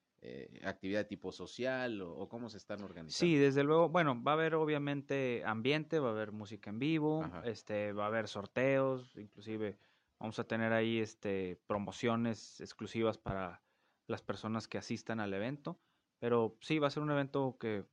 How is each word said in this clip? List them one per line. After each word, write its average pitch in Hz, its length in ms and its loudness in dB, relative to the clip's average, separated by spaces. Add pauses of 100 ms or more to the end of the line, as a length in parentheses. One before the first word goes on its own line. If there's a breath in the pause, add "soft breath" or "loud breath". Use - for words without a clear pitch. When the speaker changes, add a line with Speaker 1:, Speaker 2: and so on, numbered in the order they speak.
(220)
Speaker 1:
eh, 64 420 -14
actividad 98 440 -2
tipo 95 240 -8
social 120 720 -4
o, 85 120 -8
o 95 160 -10
cómo 117 200 -10
se 104 80 -14
están 101 260 -10
organizando? 85 360 -10
Speaker 2:
Sí, 170 180 6
desde 139 260 8
luego, 160 260 6
bueno, 151 340 2
va 139 80 4
a 151 40 6
haber 160 200 2
obviamente 143 880 0
ambiente, 143 540 2
va 131 100 2
a - 20 2
haber 107 200 -2
música 104 380 -10
en 107 100 -6
vivo, 156 440 2
Speaker 1:
Ajá. 85 220 -6
Speaker 2:
este, 104 480 -2
va 104 120 -2
a - 20 0
haber 107 200 0
sorteos, 131 920 0
inclusive 107 600 -6 (420 soft breath)
vamos 110 200 -6
a 113 60 -4
tener 113 280 0
ahí, 113 260 2
este, 95 680 -4
promociones 113 920 -2
exclusivas 110 560 -2
para 95 440 -6 (460)
las 110 140 -4
personas 110 460 -4
que - 100 -8
asistan 110 420 -4
al 101 140 -2
evento, 131 460 -6 (400)
pero 117 420 4
sí, 156 180 2
va 143 80 4
a 135 40 2
ser 151 120 -2
un 151 80 0
evento 139 480 0
que, 104 340 -2